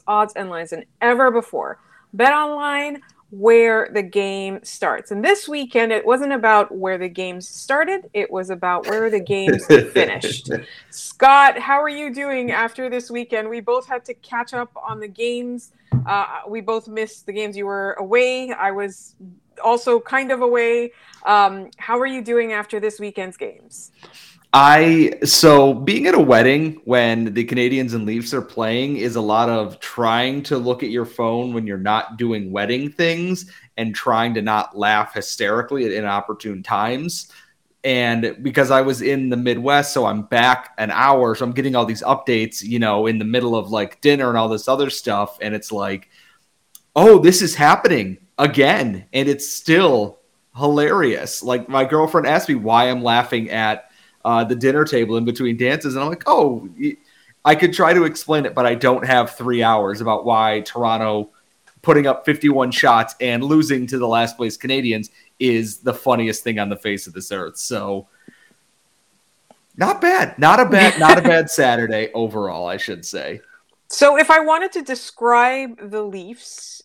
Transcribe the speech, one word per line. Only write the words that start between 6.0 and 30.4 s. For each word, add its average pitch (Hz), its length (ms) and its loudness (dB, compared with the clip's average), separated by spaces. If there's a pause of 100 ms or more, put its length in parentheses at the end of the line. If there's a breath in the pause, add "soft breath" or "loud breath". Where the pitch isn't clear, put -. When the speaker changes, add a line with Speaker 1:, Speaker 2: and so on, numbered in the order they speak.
Speaker 1:
wasn't 262 280 0
about 214 420 2
where 190 240 -6
the 185 100 -10
games 180 400 -12
started. 330 640 -4
It 208 160 -6
was 185 220 -10
about 180 380 -6
where 220 200 -4
the 214 120 -2
games 190 460 -2
Speaker 2:
<laughs> - 260 6
Speaker 1:
finished. - 580 -4 (400 loud breath)
Scott, 277 680 4
how 269 240 -2
are 302 80 -2
you 294 240 -8
doing 262 380 -6
after 226 400 -6
this 247 180 -8
weekend? 233 400 -8
We 233 120 -10
both 247 260 -4
had 247 200 -10
to 247 80 -14
catch 240 380 -10
up 240 240 -10
on 220 220 -12
the 214 80 -14
games. 240 640 -8 (380)
Uh, 196 400 -4
we 220 120 -12
both 220 280 -6
missed 214 360 -10
the 202 80 -12
games. 208 240 -10
You 202 100 -8
were 196 340 -6
away. 254 500 0
I 196 220 -4
was 196 420 -10 (480)
also 240 380 2
kind 262 320 -4
of 247 100 -4
away. 240 480 0 (340 soft breath)
Um, 196 520 2
how 240 240 -4
are 262 60 -2
you 262 160 -8
doing 233 300 -2
after 208 280 -6
this 214 180 -6
weekend's 196 380 -12
games? - 560 -16 (600 soft breath)
Speaker 2:
I, 151 600 6 (100)
so 139 500 8
being 202 360 -2
at 359 80 4
a 226 40 6
wedding 139 640 4
when 117 500 0
the 117 100 -2
Canadiens 123 500 -2
and 110 100 -4
Leafs 117 300 -6
are 123 80 -4
playing 123 540 -4
is 110 180 -4
a 117 60 -2
lot 110 280 2
of 110 300 -4
trying 123 680 -2